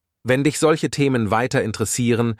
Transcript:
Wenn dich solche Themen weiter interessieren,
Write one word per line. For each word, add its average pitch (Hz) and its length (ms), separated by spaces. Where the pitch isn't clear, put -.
Wenn 127 220
dich 147 140
solche 156 320
Themen 131 400
weiter 117 320
interessieren, 117 760